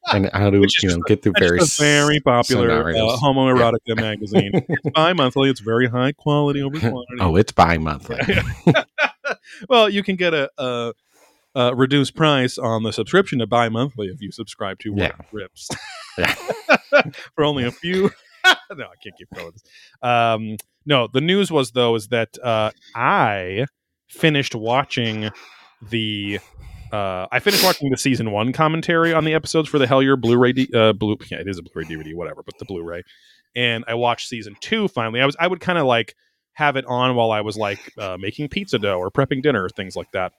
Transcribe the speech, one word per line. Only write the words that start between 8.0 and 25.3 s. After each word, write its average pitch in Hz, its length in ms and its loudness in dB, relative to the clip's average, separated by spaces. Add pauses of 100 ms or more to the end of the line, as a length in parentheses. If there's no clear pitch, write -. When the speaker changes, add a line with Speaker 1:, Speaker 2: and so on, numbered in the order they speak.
Speaker 2:
<laughs> - 460 2 (960)
Well, 226 200 6
you 202 140 0
can 190 140 -2
get 175 160 2
a, 139 240 0
a, 120 360 -4 (640)
a 123 200 2
reduced 131 400 2
price 143 420 2
on 113 260 -2
the 110 80 -2
subscription 127 480 0
to 113 80 -2
bi-monthly 117 600 0
if 90 140 -12
you 101 100 -12
subscribe 101 480 -10
to 107 120 -8
What 98 100 -2
Speaker 1:
Yeah. 87 60 2
Speaker 2:
If - 120 -6
It - 140 -20
Rips. - 360 -14 (240)
<laughs> 659 240 -16
Speaker 1:
Yeah. - 180 0 (1000)
Speaker 2:
For 156 80 0
only 143 220 0
a 120 60 -2
few. 185 440 -2
<laughs> - 60 -20 (540)
No, 127 100 -12
I 87 160 -20
can't 98 160 -18
keep 90 160 -20
going. 85 200 -14 (480)
Um, 113 560 0 (280)
no, 135 220 2
the 131 140 0
news 185 280 0
was, 139 220 0
though, 120 240 2
is 107 140 -6
that, 117 340 -4
uh, 110 280 0 (220)
I 117 720 0 (420)
finished 147 440 0
watching 113 760 -2 (600)